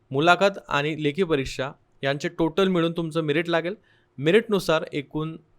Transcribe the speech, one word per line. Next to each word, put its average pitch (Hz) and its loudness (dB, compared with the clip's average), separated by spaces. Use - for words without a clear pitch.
मुलाखत 175 4
आणि 151 -2
लेखी 151 0
परीक्षा 139 -2
यांचे 143 -2
टोटल 170 2
मिळून 170 2
तुमचं 165 -4
मेरिट 160 0
लागेल. 170 -2
मेरिटनुसार 175 2
एकूण 156 -6